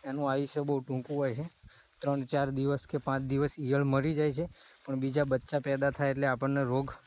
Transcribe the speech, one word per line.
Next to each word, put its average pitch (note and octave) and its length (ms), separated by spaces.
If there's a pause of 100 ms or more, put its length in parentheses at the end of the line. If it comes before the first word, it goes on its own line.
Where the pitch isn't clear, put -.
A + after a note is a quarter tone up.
એનું C#3 240
આયુષ્ય C#3+ 380
બહુ C#3 120
ટૂંકું C3 380
હોય C3+ 180
છે, D#3 80 (540)
ત્રણ C#3 320
ચાર C#3 160 (100)
દિવસ C#3 320
કે D3+ 160
પાંચ C3+ 260
દિવસ C#3 220 (120)
ઈયળ C#3 280
મરી C#3+ 260
જાય D3+ 180
છે, E3+ 80 (380)
પણ C3+ 200
બીજા C3+ 280
બચ્ચા C3 360
પેદા C#3 300
થાય C#3 160
એટલે C#3 200
આપણને C#3 280 (120)
રોગ C#3 140 (200)